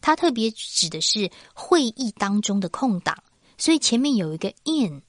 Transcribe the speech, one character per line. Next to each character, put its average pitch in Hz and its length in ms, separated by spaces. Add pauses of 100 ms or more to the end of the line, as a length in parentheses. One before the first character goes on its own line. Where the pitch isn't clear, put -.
它 311 160
特 339 160
别 226 180
指 - 380
的 160 120
是 196 300 (240)
会 330 300
议 233 340
当 202 240
中 202 160
的 185 100
空 220 320
档， 151 160 (400)
所 - 160
以 311 60
前 233 200
面 269 180
有 160 180
一 - 20
个 190 160 (120)
in 226 440